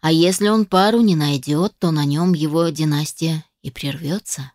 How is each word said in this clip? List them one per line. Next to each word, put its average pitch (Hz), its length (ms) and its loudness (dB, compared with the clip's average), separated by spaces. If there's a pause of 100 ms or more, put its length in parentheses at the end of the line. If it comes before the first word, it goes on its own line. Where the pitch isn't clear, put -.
А 160 100 0
если 180 380 2
он 214 160 2
пару 208 360 2
не 202 140 4
найдет, 147 640 0
то 170 120 0
на 147 140 0
нем 160 280 0
его 160 360 0
династия 156 760 -4 (160)
и 135 100 -12
прервется. 139 840 -8